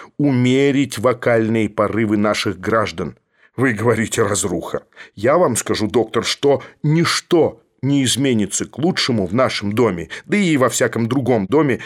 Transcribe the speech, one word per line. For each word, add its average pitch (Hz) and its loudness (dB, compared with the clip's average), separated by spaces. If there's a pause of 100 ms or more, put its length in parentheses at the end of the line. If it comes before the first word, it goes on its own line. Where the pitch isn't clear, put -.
(180)
умерить 135 2
вокальные 113 0
порывы 104 0
наших 104 -2
граждан. 92 -4 (380)
Вы 127 0
говорите: 110 0
"Разруха". 98 -4 (320)
Я 123 2
вам 156 2
скажу, 104 -2
доктор, 110 0
что 139 0 (220)
ничто 156 2 (200)
не 139 2
изменится 113 0
к - -16
лучшему 120 0
в 85 -6
нашем 110 0
доме, 101 0 (160)
да 180 -2
и 175 2
во 127 2
всяком 113 0
другом 120 0
доме, 139 2